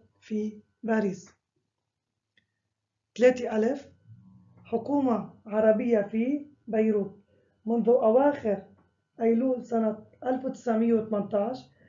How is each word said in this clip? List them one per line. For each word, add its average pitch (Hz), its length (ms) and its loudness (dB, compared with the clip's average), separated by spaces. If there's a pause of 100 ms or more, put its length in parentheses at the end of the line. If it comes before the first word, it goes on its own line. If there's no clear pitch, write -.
(200)
في 214 420 -8 (220)
باريس. 214 460 -2 (1900)
ثلاثة 240 380 2
ألف، 226 340 -2 (760)
حكومة 247 680 -2 (120)
عربية 220 560 2
في 240 460 -2 (200)
بيروت. 220 520 0 (460)
منذ 226 240 0
أواخر 233 720 2 (580)
أيلول 233 440 0
سنة 220 400 -2 (180)
ألف 262 220 -2
وتسعمية 233 480 0
وثمنتاش 214 760 -2 (200)